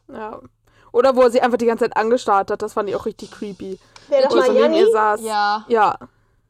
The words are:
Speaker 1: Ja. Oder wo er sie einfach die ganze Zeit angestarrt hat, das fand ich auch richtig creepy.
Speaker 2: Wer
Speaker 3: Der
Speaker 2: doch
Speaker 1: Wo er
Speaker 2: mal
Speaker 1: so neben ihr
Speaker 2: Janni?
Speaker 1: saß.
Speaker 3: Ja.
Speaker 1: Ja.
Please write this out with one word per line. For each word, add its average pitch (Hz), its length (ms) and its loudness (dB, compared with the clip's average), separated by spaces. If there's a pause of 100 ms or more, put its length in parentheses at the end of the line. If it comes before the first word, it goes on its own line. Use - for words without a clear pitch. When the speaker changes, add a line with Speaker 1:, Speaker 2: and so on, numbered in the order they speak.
Speaker 1:
Ja. 226 340 -14 (520)
Oder 247 240 2
wo 254 60 4
er 247 100 4
sie 247 80 2
einfach 240 180 0
die 226 80 0
ganze 226 180 0
Zeit - 120 -4
angestarrt 214 560 0
hat, 208 100 -6
das 214 120 -8
fand 208 140 -4
ich - 60 -6
auch 190 120 -6
richtig - 260 -12
creepy. 190 480 -14 (260)
Speaker 2:
Wer 285 140 2
Speaker 3:
Der 269 80 4
Speaker 2:
doch - 80 2
Speaker 1:
Wo - 40 4
er - 20 4
Speaker 2:
mal - 40 2
Speaker 1:
so - 60 2
neben 320 220 2
ihr - 80 2
Speaker 2:
Janni? 453 100 4
Speaker 1:
saß. 214 300 0
Speaker 3:
Ja. 214 440 -4
Speaker 1:
Ja. 214 320 0 (520)